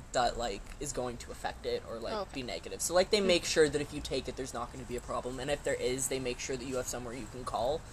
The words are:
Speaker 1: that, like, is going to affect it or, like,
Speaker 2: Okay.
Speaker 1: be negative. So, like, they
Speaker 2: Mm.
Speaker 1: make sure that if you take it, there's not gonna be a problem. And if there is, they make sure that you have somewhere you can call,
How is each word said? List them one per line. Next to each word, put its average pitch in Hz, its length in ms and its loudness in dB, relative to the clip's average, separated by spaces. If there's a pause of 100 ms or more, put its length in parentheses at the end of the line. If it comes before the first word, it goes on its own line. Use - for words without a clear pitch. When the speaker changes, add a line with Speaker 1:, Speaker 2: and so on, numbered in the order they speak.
(120)
Speaker 1:
that, 123 260 4
like, 110 240 -2 (180)
is 143 120 -4
going 123 260 -2
to - 140 -10
affect - 360 -6
it 117 200 -2
or, 110 120 -6
like, 190 160 -4
Speaker 2:
Okay. 196 140 -4 (120)
Speaker 1:
be - 20 -6
negative. 98 380 -6
So, 165 140 0
like, 185 160 8
they 214 100 6
Speaker 2:
Mm. 196 60 4
Speaker 1:
make 175 180 6
sure 156 240 8
that 143 100 2
if 147 140 -4
you 147 80 -4
take 135 260 -2
it, 127 100 -6
there's 131 180 -6
not 120 180 -4
gonna 131 120 -10
be 117 120 -4
a - 40 -4
problem. 127 380 -4
And 135 120 -2
if 143 120 0
there 139 120 2
is, 127 320 0
they 135 120 0
make 123 200 -2
sure 131 180 -2
that 120 80 -6
you 127 120 -2
have 127 100 -2
somewhere 120 260 -4
you 123 180 -6
can 127 140 -8
call, 123 340 2 (140)